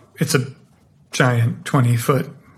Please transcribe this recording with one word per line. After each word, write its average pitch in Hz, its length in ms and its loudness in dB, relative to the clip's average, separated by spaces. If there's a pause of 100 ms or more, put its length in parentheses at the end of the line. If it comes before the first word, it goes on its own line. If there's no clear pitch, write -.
(160)
it's - 180 -2
a 131 120 0 (640)
giant 120 540 0
twenty 120 320 2
foot 131 340 0 (280)